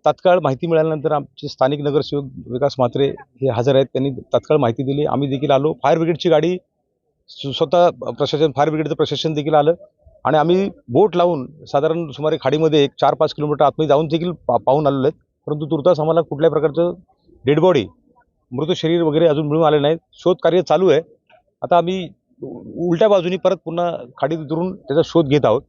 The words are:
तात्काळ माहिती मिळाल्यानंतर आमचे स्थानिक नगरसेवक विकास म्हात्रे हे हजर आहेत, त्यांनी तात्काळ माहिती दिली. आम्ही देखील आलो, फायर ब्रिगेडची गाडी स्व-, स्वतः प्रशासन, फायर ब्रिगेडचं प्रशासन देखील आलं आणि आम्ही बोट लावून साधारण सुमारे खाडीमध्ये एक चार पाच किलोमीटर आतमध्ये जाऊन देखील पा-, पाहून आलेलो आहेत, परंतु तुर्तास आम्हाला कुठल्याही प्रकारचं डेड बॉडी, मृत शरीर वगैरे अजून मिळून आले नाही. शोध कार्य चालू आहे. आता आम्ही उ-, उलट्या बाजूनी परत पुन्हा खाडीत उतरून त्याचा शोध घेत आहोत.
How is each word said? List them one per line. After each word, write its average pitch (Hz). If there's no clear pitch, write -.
तात्काळ 175
माहिती 147
मिळाल्यानंतर 156
आमचे 143
स्थानिक 143
नगरसेवक 143
विकास 127
म्हात्रे 131
हे -
हजर 123
आहेत, 135
त्यांनी 139
तात्काळ 131
माहिती 127
दिली. 139
आम्ही 139
देखील 139
आलो, 139
फायर 160
ब्रिगेडची 165
गाडी 165
स्व-, -
स्वतः 170
प्रशासन, 143
फायर 147
ब्रिगेडचं 156
प्रशासन 156
देखील 151
आलं 151
आणि 143
आम्ही 185
बोट 165
लावून 175
साधारण 160
सुमारे 151
खाडीमध्ये 151
एक 131
चार 139
पाच 151
किलोमीटर 147
आतमध्ये 147
जाऊन 151
देखील 165
पा-, 120
पाहून 143
आलेलो 139
आहेत, 151
परंतु 151
तुर्तास 156
आम्हाला 160
कुठल्याही 151
प्रकारचं 156
डेड 147
बॉडी, 165
मृत 135
शरीर 170
वगैरे 160
अजून 151
मिळून 160
आले 151
नाही. 147
शोध -
कार्य 170
चालू 170
आहे. 151
आता 175
आम्ही 180
उ-, -
उलट्या 175
बाजूनी 190
परत 196
पुन्हा 170
खाडीत 156
उतरून 160
त्याचा 170
शोध 170
घेत 139
आहोत. 120